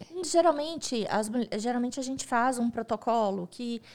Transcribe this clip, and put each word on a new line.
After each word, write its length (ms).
Geralmente, 840
as 200
mul-, 180
geralmente 420
a 40
gente 220
faz 340
um 100
protocolo 800
que, 320